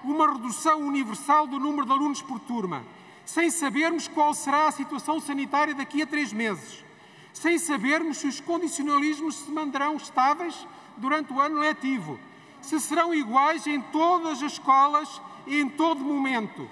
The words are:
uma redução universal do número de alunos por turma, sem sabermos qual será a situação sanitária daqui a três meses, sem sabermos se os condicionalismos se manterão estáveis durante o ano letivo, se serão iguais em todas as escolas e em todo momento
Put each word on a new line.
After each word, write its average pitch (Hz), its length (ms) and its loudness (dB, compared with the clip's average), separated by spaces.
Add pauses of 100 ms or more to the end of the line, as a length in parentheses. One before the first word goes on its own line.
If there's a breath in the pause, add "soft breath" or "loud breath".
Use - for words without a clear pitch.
uma 302 300 4
redução 254 460 0
universal 285 640 2
do 269 140 -6
número 285 260 0
de 233 60 0
alunos 277 320 0
por 233 160 -8
turma, 185 420 -4 (420 loud breath)
sem 330 280 2
sabermos 302 560 0
qual 294 260 4
será 302 340 2
a 285 40 2
situação 294 480 -4
sanitária 285 560 0
daqui 285 260 -2
a 302 60 -2
três 294 260 -2
meses, 214 500 -4 (480 loud breath)
sem 339 280 2
sabermos 294 580 0
se 294 100 -2
os 262 120 -2
condicionalismos 302 960 -2
se - 160 -12
manterão 294 460 -2
estáveis 294 680 0 (320 loud breath)
durante 269 360 -2
o 262 60 -4
ano 302 200 2
letivo, 262 580 -2 (440 loud breath)
se 311 180 -2
serão 339 340 2
iguais 285 540 2
em 294 140 0
todas 330 600 2
as 294 120 -4
escolas 285 680 2 (240 loud breath)
e 285 140 0
em 285 80 2
todo 320 320 0
momento 262 720 -2